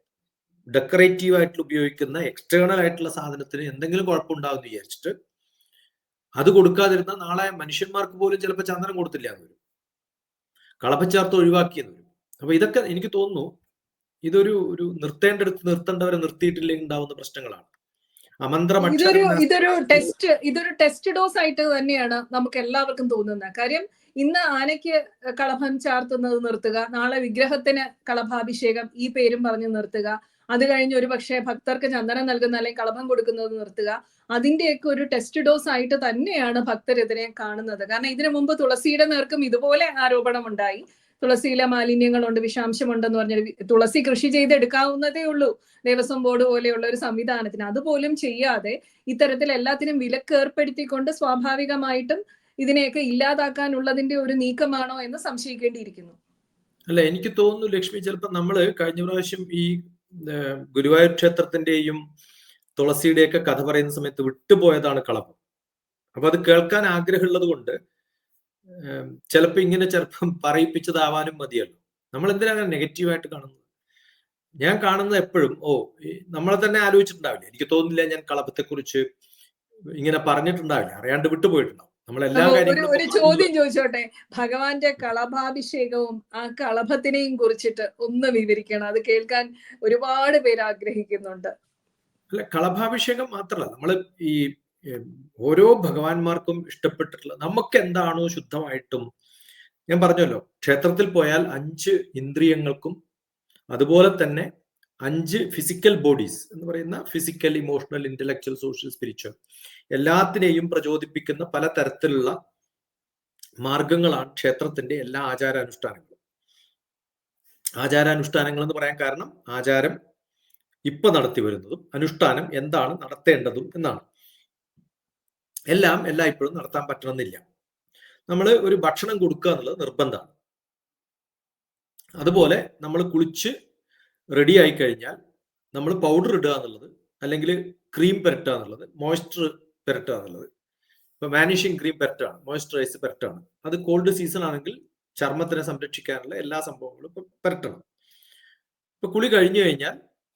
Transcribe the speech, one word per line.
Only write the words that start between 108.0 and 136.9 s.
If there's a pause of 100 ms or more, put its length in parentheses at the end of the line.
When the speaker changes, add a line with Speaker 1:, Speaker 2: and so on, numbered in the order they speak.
Speaker 1:
ഇന്റലക്ച്വൽ,
സോഷ്യൽ,
സ്പിരിച്വൽ (640)
എല്ലാത്തിനെയും
പ്രചോദിപ്പിക്കുന്ന (100)
പല (120)
തരത്തിലുള്ള (1400)
മാർഗങ്ങളാണ്
ക്ഷേത്രത്തിന്റെ
എല്ലാ (100)
ആചാരാനുഷ്ഠാനങ്ങളും. (1600)
ആചാരാനുഷ്ഠാനങ്ങൾ
എന്ന്
പറയാൻ
കാരണം (260)
ആചാരം (920)
ഇപ്പൊ
നടത്തി
വരുന്നതും (160)
അനുഷ്ഠാനം (140)
എന്താണ്
നടത്തേണ്ടതും (120)
എന്നാണ്. (1600)
എല്ലാം (100)
എല്ലായ്പ്പോഴും
നടത്താൻ
പറ്റണമെന്നില്ല. (920)
നമ്മള്
ഒരു
ഭക്ഷണം
കൊടുക്കുക
എന്നുള്ളത്
നിർബന്ധമാണ്. (1800)
അതുപോലെ (220)
നമ്മള്
കുളിച്ച് (800)
റെഡി
ആയി
കഴിഞ്ഞാൽ (580)
നമ്മള്
പൗഡർ
ഇടുക
എന്നുള്ളത്, (340)